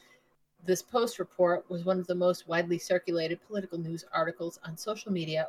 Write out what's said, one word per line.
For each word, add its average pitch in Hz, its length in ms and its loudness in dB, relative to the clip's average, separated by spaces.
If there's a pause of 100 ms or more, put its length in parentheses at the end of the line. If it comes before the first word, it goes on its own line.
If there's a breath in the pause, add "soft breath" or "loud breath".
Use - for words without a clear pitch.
(640 soft breath)
This 185 160 2
Post 233 380 0
report 180 500 2
was 175 140 -6
one 185 160 2
of 175 80 -4
the 180 80 0
most 180 320 2
widely 170 300 2
circulated 170 680 0
political 190 320 -6
news 165 360 -6
articles 170 500 -2
on 165 140 -10
social 214 340 -4
media 156 380 0